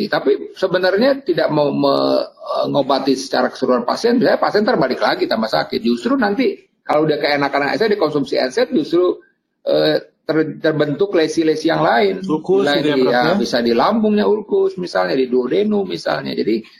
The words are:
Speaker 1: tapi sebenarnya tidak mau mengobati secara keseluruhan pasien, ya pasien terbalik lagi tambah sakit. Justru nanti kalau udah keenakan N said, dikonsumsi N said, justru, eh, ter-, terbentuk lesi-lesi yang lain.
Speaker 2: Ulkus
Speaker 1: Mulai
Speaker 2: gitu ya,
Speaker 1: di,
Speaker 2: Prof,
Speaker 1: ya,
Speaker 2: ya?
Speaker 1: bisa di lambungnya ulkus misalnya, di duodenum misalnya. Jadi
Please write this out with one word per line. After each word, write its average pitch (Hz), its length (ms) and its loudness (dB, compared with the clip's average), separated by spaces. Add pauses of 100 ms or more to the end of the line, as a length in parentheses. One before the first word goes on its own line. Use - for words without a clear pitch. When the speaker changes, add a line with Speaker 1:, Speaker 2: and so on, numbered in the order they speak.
Speaker 1:
tapi - 480 -2
sebenarnya 190 640 2
tidak 151 320 -2
mau 147 160 2
mengobati 135 1400 0
secara 123 400 -2
keseluruhan 123 320 -2
pasien, 226 320 0
ya 208 240 2
pasien 190 240 2
terbalik 147 320 0
lagi 147 320 0
tambah 220 240 -2
sakit. 147 320 -2
Justru 262 320 0
nanti 208 480 -2 (200)
kalau 151 240 0
udah 151 80 0
keenakan 143 560 0
N - 80 -2
said, 220 160 2
dikonsumsi 147 400 -2
N 131 160 -2
said, 247 160 0
justru, 175 480 0 (480)
eh, 151 400 0 (160)
ter-, 156 400 -2
terbentuk 151 560 0
lesi-lesi 156 480 0
yang 156 160 0
lain. 190 400 2
Speaker 2:
Ulkus 156 400 0
Speaker 1:
Mulai 143 160 2
Speaker 2:
gitu 147 160 0
ya, - 0 -
Speaker 1:
di, 135 80 2
Speaker 2:
Prof, 127 160 2
Speaker 1:
ya, 123 80 2
Speaker 2:
ya? 120 160 2
Speaker 1:
bisa 123 240 -2
di 117 80 2
lambungnya 208 560 2
ulkus 202 480 0
misalnya, 175 400 -2
di 131 80 2
duodenum 160 560 0
misalnya. 156 560 -4
Jadi 107 240 -2 (180)